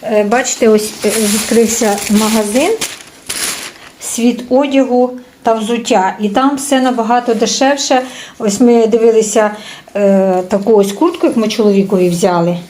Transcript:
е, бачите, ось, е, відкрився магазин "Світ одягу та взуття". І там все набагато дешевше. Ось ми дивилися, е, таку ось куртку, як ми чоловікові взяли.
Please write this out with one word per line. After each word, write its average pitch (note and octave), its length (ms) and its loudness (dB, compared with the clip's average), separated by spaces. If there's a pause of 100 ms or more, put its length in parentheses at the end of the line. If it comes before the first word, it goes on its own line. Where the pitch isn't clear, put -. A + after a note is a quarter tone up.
е, G#3+ 200 0
бачите, A#3+ 440 0
ось, G#3+ 240 2 (140)
е, G#3+ 40 2
відкрився A3 880 0 (120)
магазин A3 680 0 (1200)
"Світ A#3+ 480 -2
одягу B3+ 640 2 (300)
та A3+ 100 2
взуття". A3 680 -2
І G#3 100 -2
там C4+ 260 0
все C4+ 260 -2
набагато B3 520 0
дешевше. C4 680 0 (380)
Ось G#3 200 -2
ми A#3 280 4
дивилися, A3 640 2 (440)
е, F#3+ 540 2
таку G#3 260 2
ось G3 160 4
куртку, E4 360 0
як C#4+ 100 0
ми G#3+ 100 0
чоловікові G3 600 2
взяли. F3 480 0 (120)